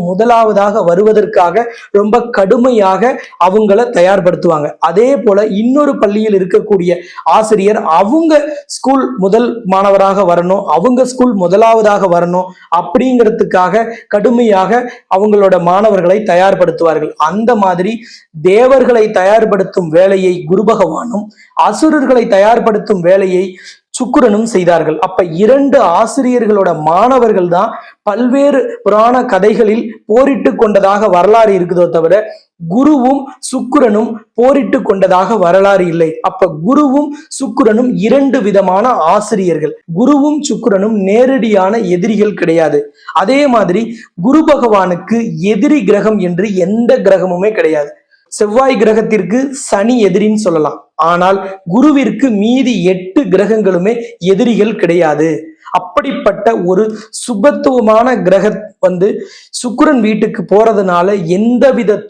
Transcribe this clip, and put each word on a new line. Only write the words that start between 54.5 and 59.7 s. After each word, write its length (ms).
கிடையாது. 480
அப்படிப்பட்ட 680
ஒரு 140
சுபத்துவமான 920
கிரகம் 340
வந்து 220
சுக்கிரன் 480